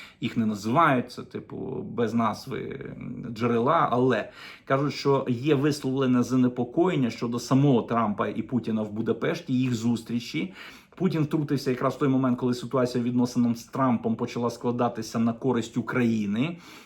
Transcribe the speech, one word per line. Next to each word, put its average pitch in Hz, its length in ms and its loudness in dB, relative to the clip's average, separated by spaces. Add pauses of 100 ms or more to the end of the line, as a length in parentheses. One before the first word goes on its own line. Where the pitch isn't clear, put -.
(200)
їх - 160 -4
не 113 100 2
називають, 120 640 2
це, 117 100 -12
типу, - 340 -12 (340)
без 113 240 0
назви, 117 440 -2 (420)
м, - 340 -10
джерела, 120 560 2
але 120 400 2 (340)
кажуть, 139 300 0
що 135 340 2
є 131 260 2
висловлене 131 680 2
занепокоєння 127 880 2
щодо 117 280 -4
самого 135 440 4
Трампа 110 460 0
і 104 140 -4
Путіна 113 400 -2
в 101 100 -6
Будапешті, 120 640 -2
їх 127 200 2
зустрічі. 117 800 -2 (440)
Путін 160 260 2
втрутився 147 480 0
якраз 127 240 0
в - 40 -12
той 147 100 2
момент, 131 300 2
коли 123 160 0
ситуація 123 500 -2
відносинам 120 520 2
з - 80 -14
Трампом 120 520 0
почала 120 340 -4
складатися 120 680 -2
на 113 140 2
користь 117 440 -2
України. 117 800 0 (300)